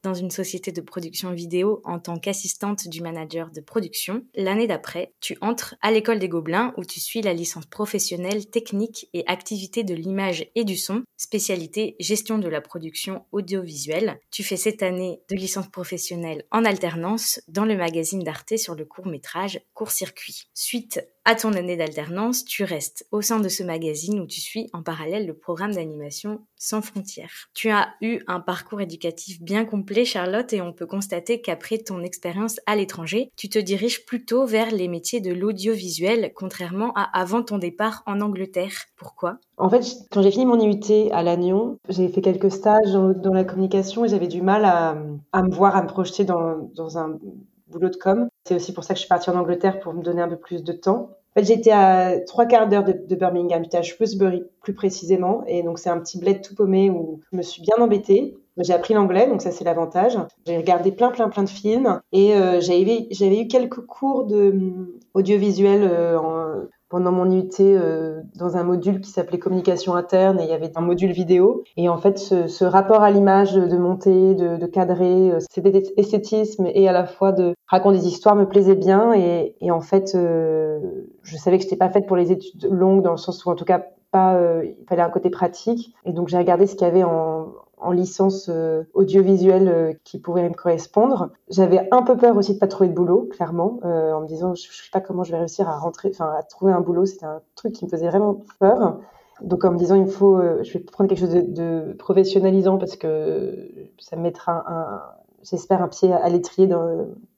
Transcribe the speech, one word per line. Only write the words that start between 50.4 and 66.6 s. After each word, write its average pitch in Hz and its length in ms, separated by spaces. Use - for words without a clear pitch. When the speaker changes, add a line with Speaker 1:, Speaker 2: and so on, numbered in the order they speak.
Speaker 2:
de 170 100
temps. 202 380
En 208 60
fait, 196 60
j'étais 226 240
à 185 560
trois - 180
quarts 226 240
d'heure 202 160
de, 190 80
de 185 220
Birmingham, 175 500
j'étais - 140
à - 40
Shrewsbury 190 600
plus 196 140
précisément, 185 720
et 175 160
donc 170 160
c'est - 100
un 170 100
petit 170 200
bled 196 240
tout - 120
paumé 190 360
où 160 300
je 185 60
me 180 60
suis 170 200
bien 220 200
embêtée. 208 540
Mais 175 60
j'ai 175 100
appris 175 180
l'anglais, 202 340
donc 220 140
ça 180 100
c'est - 140
l'avantage. 170 540
J'ai 170 120
regardé 180 340
plein, 240 180
plein, 233 200
plein 202 140
de 196 40
films, 214 540
et, 202 220
euh, 185 260
j'avais, 196 500
j'avais 196 300
eu 233 80
quelques 240 380
cours 269 400
de, 202 240
hum, 185 380
audiovisuel, 196 760
euh, 170 280
en, 160 480